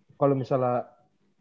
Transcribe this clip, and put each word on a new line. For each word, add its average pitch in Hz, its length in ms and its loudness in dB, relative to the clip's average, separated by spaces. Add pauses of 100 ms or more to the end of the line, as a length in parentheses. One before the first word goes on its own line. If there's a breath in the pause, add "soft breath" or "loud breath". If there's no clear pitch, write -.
(160)
kalau 143 220 2
misalnya 127 360 -2 (680)